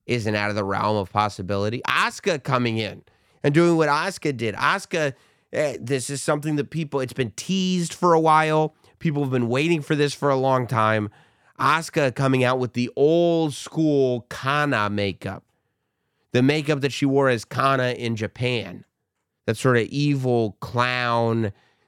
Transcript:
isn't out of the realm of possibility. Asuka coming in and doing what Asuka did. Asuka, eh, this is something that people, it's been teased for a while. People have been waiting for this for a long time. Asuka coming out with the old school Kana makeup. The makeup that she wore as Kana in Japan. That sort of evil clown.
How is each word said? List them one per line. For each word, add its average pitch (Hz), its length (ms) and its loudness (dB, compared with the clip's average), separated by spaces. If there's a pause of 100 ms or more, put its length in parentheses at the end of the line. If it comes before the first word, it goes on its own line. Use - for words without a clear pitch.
isn't 110 300 -2
out 104 140 0
of 104 60 -4
the 104 80 -2
realm 104 340 0
of 95 140 -4
possibility. 104 760 -2
Asuka 170 560 -2
coming 123 340 0
in 101 260 -8 (400)
and 143 100 2
doing 170 240 4
what 156 120 2
Asuka 156 460 -2
did. 110 200 -4
Asuka, 156 580 -2 (400)
eh, 139 260 -2
this 123 300 -4
is 139 120 -8
something 151 340 -2
that 143 160 -4
people, 147 280 -4
it's 131 140 -4
been 123 220 -4
teased 185 580 -2
for 175 200 4
a 160 60 6
while. 156 560 2 (220)
People 147 240 0
have 135 100 0
been 120 180 0
waiting 151 340 0
for 156 120 -2
this 143 200 0
for 143 160 0
a 135 40 4
long 131 300 2
time. 110 460 2 (460)
Asuka 143 560 0
coming 131 300 2
out 127 160 2
with 123 140 -4
the 123 240 -2
old 165 560 2
school 139 760 0
Kana 135 600 -2
makeup. 101 560 -6 (880)
The 127 100 4
makeup 147 380 2
that 135 100 -2
she - 140 -2
wore 135 240 4
as 117 160 0
Kana 127 460 0
in 117 260 -4
Japan. 107 640 -4 (640)
That 113 100 0
sort 127 220 2
of 110 80 2
evil 131 720 0
clown. 117 920 0 (340)